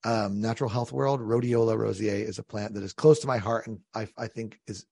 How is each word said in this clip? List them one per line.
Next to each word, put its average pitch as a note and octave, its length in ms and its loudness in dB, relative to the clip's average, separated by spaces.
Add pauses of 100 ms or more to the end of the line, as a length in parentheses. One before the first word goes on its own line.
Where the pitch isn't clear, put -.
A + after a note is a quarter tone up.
um, G#2 380 0
natural A2+ 280 -2
health A#2+ 220 -2
world. C#3 300 0
Rhodiola A#2 580 2
rosea G#2+ 360 0
is G#2+ 260 -4
a - 20 -10
plant G#2 320 -8
that G2+ 80 -6
is G2 100 -10
close D#3 280 8
to C#3 80 -6
my B2+ 100 0
heart, A2 300 -2
and G#2+ 100 -10 (160)
I, A2 140 -6 (100)
I A#2 80 -6
think A2 400 -10
is F#2+ 260 -12